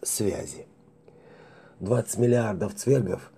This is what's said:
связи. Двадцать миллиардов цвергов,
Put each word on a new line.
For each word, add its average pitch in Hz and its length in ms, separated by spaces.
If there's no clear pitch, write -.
связи. - 600
Двадцать 107 380
миллиардов 110 560
цвергов, - 640